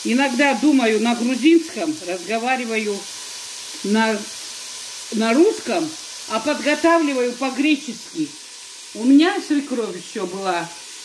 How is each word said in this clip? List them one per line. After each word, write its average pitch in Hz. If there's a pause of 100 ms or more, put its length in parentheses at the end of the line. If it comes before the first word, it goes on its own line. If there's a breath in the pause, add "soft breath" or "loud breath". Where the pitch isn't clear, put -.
иногда 262
думаю 233
на 240
грузинском, 233 (140)
разговариваю 220 (840)
на, 214 (920)
на 226
русском, 247 (420)
а 220
подготавливаю 285
по-гречески. 262 (680)
У 214
меня 302 (100)
свекровь 247
ещё 185
была 180 (380)